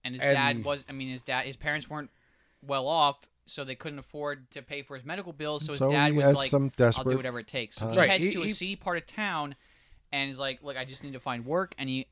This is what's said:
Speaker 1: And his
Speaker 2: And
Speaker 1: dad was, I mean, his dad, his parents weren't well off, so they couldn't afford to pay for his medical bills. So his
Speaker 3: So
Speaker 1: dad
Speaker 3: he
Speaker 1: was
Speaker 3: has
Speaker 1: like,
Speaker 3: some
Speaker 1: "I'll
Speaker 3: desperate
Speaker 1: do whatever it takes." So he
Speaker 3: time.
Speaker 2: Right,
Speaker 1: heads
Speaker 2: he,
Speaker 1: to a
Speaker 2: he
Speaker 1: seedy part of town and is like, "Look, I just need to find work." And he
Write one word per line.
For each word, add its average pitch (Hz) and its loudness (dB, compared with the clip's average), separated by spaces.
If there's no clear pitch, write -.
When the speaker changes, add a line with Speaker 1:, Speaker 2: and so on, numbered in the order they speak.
Speaker 1:
And 127 -6
his 127 -6
Speaker 2:
And 139 4
Speaker 1:
dad 139 2
was, 143 -4
I 139 -14
mean, 135 -8
his 127 -10
dad, 131 -2
his 135 -10
parents 151 -4
weren't 147 -10
well 139 -2
off, 147 4
so - -8
they 131 -8
couldn't 147 -10
afford 143 -8
to 143 -12
pay 143 -12
for 139 -14
his 123 -14
medical 175 -10
bills. 151 -4
So 156 -6
his 139 -4
Speaker 3:
So 135 4
Speaker 1:
dad 147 6
Speaker 3:
he 147 4
Speaker 1:
was 139 4
Speaker 3:
has 139 8
Speaker 1:
like, 135 2
Speaker 3:
some 139 4
Speaker 1:
"I'll 135 0
Speaker 3:
desperate 127 2
Speaker 1:
do 131 4
whatever 123 -4
it 107 -16
takes." 120 -6
So 110 -6
he 113 -4
Speaker 3:
time. 190 4
Speaker 2:
Right, 170 8
Speaker 1:
heads 180 4
Speaker 2:
he, 208 2
Speaker 1:
to 175 -4
a 196 -2
Speaker 2:
he 214 -2
Speaker 1:
seedy 190 -6
part 175 -4
of 160 -8
town 160 -6
and 139 0
is 131 -10
like, 135 -4
"Look, 139 -8
I 127 -6
just 131 -12
need 139 -10
to 123 -10
find 120 -6
work." 175 -2
And 135 -4
he 131 -2